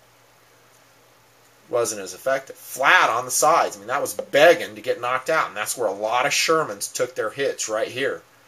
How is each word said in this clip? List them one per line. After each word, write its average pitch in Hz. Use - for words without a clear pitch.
Wasn't 110
as 92
effective. -
Flat 151
on 120
the 127
sides. 147
I 101
mean, 101
that 139
was 123
begging 139
to 104
get 123
knocked 127
out. 156
And 98
that's 107
where 113
a 95
lot 110
of 135
Shermans 139
took -
their 113
hits, 139
right 107
here 120